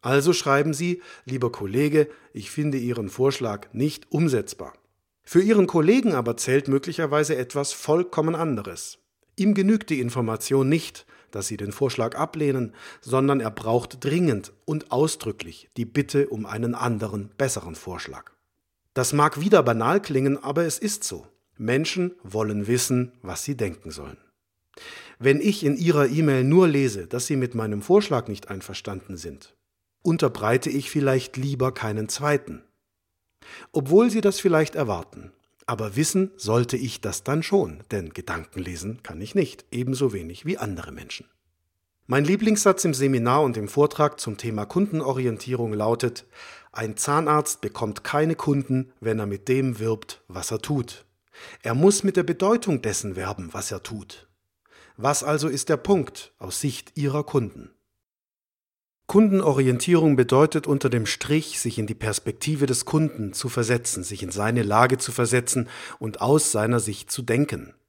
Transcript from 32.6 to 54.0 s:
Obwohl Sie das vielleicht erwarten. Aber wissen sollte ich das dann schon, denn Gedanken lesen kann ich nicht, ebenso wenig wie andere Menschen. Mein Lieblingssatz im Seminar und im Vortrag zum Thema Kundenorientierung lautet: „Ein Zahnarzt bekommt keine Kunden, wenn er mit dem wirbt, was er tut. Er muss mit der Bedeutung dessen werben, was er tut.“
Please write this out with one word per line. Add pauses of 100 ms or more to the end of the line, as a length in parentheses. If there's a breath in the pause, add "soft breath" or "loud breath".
Obwohl
Sie
das
vielleicht
erwarten. (360)
Aber
wissen
sollte
ich
das
dann
schon,
denn
Gedanken
lesen
kann
ich
nicht,
ebenso
wenig
wie
andere
Menschen. (800)
Mein
Lieblingssatz
im
Seminar
und
im
Vortrag
zum
Thema
Kundenorientierung
lautet: (460 loud breath)
„Ein
Zahnarzt
bekommt
keine
Kunden,
wenn
er
mit
dem
wirbt,
was
er
tut. (580 loud breath)
Er
muss
mit
der
Bedeutung
dessen
werben,
was
er
tut.“ (680 soft breath)